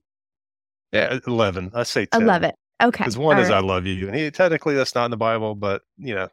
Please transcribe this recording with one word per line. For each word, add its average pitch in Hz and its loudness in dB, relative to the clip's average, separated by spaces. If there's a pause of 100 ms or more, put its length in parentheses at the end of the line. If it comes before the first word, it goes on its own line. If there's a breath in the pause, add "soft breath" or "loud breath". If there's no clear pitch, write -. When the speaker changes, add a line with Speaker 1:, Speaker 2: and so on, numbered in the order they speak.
(920)
Speaker 1:
Yeah, 123 0
eleven. 98 0
I 120 0
say 117 -2
ten. 226 2
Speaker 2:
Eleven. 175 2 (300)
Okay. 240 2
Speaker 1:
'Cause 117 -2
one 151 4
Speaker 2:
All 120 4
Speaker 1:
is, 110 2
Speaker 2:
right. 104 4
Speaker 1:
"I 98 2
love 92 0
you." 95 -4
And 101 -6
he, 151 -4
technically, 160 0
that's 131 0
not 120 0
in 120 -2
the 117 -6
Bible, 110 0
but, 101 -4 (160)
you 135 -8
know, 92 -4